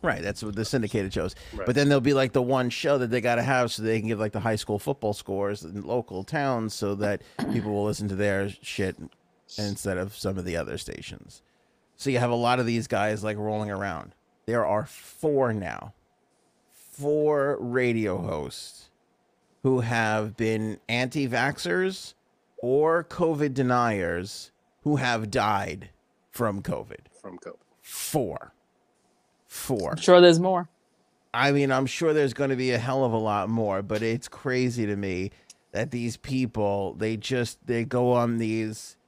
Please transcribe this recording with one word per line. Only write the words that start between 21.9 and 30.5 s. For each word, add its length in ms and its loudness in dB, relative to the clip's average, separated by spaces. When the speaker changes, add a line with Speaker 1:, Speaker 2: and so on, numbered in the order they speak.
Speaker 1:
or 460 2
covid 480 0
deniers 1000 0
who 140 2
have 340 0
died 600 0
from 320 -2
covid. 380 -8
Speaker 2:
From 180 -16
covid. 180 -16
Speaker 1:
Four. 680 -4
Four. 460 -4
Speaker 3:
I'm 60 -4
sure 220 10
there's 200 10
more. 280 0